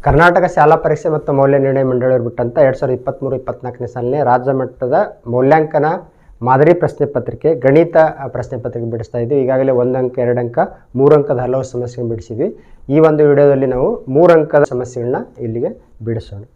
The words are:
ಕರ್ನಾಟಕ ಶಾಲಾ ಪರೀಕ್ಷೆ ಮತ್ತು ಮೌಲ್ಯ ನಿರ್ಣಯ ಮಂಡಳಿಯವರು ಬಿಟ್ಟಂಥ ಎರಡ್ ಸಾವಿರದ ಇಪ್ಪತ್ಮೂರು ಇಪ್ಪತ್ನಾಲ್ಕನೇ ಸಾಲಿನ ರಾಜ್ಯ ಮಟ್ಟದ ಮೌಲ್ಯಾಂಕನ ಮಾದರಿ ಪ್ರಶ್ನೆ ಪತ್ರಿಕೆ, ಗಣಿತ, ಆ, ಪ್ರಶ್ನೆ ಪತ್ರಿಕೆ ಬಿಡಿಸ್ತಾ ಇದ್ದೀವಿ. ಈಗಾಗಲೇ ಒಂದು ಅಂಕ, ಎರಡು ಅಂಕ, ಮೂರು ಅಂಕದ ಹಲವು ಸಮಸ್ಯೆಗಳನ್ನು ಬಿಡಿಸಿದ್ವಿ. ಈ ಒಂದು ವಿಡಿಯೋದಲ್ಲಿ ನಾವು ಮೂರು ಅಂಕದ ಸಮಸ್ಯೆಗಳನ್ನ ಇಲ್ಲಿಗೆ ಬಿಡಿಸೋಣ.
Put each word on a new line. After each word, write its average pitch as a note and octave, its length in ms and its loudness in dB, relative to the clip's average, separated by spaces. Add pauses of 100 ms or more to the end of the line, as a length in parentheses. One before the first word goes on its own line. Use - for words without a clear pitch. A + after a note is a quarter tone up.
ಕರ್ನಾಟಕ F3 420 4 (100)
ಶಾಲಾ D#3 220 4
ಪರೀಕ್ಷೆ D#3+ 320 -2
ಮತ್ತು D3+ 240 -4
ಮೌಲ್ಯ C#3 260 2
ನಿರ್ಣಯ C3+ 240 0
ಮಂಡಳಿಯವರು B2+ 420 0
ಬಿಟ್ಟಂಥ A#2+ 340 -4
ಎರಡ್ C3 180 2
ಸಾವಿರದ B2+ 220 -4
ಇಪ್ಪತ್ಮೂರು C3 380 -6
ಇಪ್ಪತ್ನಾಲ್ಕನೇ B2 500 -10
ಸಾಲಿನ B2+ 360 -4
ರಾಜ್ಯ B2+ 300 0
ಮಟ್ಟದ C3 720 -4
ಮೌಲ್ಯಾಂಕನ C#3+ 580 0 (580)
ಮಾದರಿ C3+ 320 4
ಪ್ರಶ್ನೆ D3 320 -2
ಪತ್ರಿಕೆ, C#3+ 480 -4
ಗಣಿತ, D#3 420 2
ಆ, D#3 300 2
ಪ್ರಶ್ನೆ B2 320 -8
ಪತ್ರಿಕೆ A#2 320 -8
ಬಿಡಿಸ್ತಾ A2+ 280 -8
ಇದ್ದೀವಿ. C3 240 0
ಈಗಾಗಲೇ C3 300 0
ಒಂದು B2 260 0
ಅಂಕ, B2+ 200 -4
ಎರಡು B2 220 0
ಅಂಕ, A#2+ 180 -4 (380)
ಮೂರು C#3+ 180 6
ಅಂಕದ C#3+ 240 0
ಹಲವು B2+ 240 -4
ಸಮಸ್ಯೆಗಳನ್ನು B2 480 -8
ಬಿಡಿಸಿದ್ವಿ. A#2 480 -8 (300)
ಈ D3 120 2
ಒಂದು D#3 280 4
ವಿಡಿಯೋದಲ್ಲಿ C#3 380 4
ನಾವು C3+ 420 -2
ಮೂರು E3 240 4
ಅಂಕದ D3+ 320 4
ಸಮಸ್ಯೆಗಳನ್ನ B2 600 -6 (140)
ಇಲ್ಲಿಗೆ A#2+ 440 -8 (220)
ಬಿಡಿಸೋಣ. G#2+ 380 -8 (140)